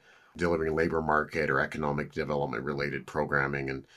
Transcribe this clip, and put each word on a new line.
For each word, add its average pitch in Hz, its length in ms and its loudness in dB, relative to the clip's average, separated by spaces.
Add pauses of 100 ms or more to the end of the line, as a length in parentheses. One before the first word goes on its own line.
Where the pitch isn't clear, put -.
(360)
delivering 82 380 2
labor 82 260 2
market 76 500 2
or 67 100 4
economic 73 520 -2
development 69 520 -2
related 69 420 -4
programming 69 640 0
and 67 160 -8 (100)